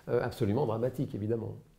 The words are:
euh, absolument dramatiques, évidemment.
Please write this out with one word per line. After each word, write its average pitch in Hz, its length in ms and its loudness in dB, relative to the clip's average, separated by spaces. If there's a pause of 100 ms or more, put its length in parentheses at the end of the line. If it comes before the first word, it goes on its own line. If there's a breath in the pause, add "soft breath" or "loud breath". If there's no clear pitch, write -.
euh, 120 140 2
absolument 120 440 2
dramatiques, 117 500 -2
évidemment. 107 400 -2 (220)